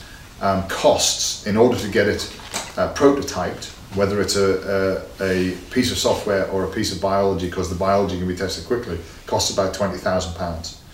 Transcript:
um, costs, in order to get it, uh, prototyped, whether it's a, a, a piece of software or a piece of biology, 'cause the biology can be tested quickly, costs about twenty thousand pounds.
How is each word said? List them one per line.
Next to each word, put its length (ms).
um, 260
costs, 800
in 100
order 220
to 100
get 200
it, 160
uh, 180
prototyped, 760
whether 280
it's 160
a, 680
a, 320
a 40
piece 220
of 80
software 480
or 160
a 40
piece 240
of 80
biology, 520
'cause 180
the 60
biology 420
can 100
be 80
tested 300
quickly, 320
costs 240
about 220
twenty 240
thousand 380
pounds. 460